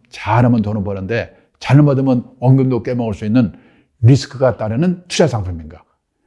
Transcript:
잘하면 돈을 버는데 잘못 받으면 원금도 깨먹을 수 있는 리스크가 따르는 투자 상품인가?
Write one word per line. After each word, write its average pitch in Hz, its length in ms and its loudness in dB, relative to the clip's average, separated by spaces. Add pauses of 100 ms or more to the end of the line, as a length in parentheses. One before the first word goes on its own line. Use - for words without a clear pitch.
잘하면 120 540 0
돈을 104 220 -4
버는데 98 520 -6 (220)
잘못 143 260 4
받으면 135 540 0
원금도 131 440 2
깨먹을 123 300 -4
수 107 140 -8
있는 113 260 0 (480)
리스크가 127 560 2
따르는 151 520 -2
투자 - 180 2
상품인가? 87 580 -8 (420)